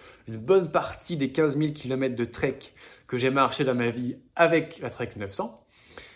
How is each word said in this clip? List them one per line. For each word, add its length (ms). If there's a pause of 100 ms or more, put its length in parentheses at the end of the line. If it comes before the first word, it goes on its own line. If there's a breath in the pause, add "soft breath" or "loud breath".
(280 loud breath)
une 100
bonne 340
partie 440
des 160
quinze 260
mille 160
kilomètres 420
de 100
trek 340 (480 loud breath)
que 100
j'ai 120
marché 340
dans 120
ma 140
vie 260 (200)
avec 440
la 100
Trek 280
neuf 160
cents. 220 (600 loud breath)